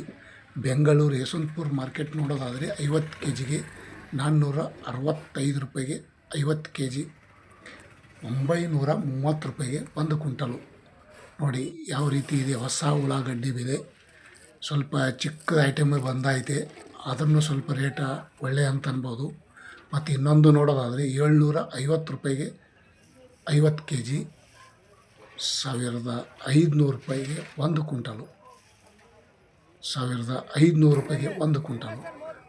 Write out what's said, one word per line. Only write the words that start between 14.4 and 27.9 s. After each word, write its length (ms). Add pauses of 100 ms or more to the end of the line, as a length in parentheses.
ಸ್ವಲ್ಪ 340 (260)
ಚಿಕ್ಕ 400
ಐಟಮೇ 400
ಬಂದೈತೆ, 560 (480)
ಅದನ್ನು 340
ಸ್ವಲ್ಪ 320
ರೇಟ್ 320 (380)
ಒಳ್ಳೆ 240
ಅಂತ 220
ಅನ್ಬೋದು. 380 (640)
ಮತ್ತು 220
ಇನ್ನೊಂದು 380
ನೋಡೋದಾದರೆ, 600
ಏಳ್ನೂರ 440 (200)
ಐವತ್ತು 360
ರೂಪಾಯಿಗೆ 360 (960)
ಐವತ್ತು 380
ಕೆ 120
ಜಿ, 220 (1400)
ಸಾವಿರದ 500 (380)
ಐದುನೂರು 440
ರೂಪಾಯಿಗೆ 460 (200)
ಒಂದು 260
ಕ್ವಿಂಟಲು, 400 (1600)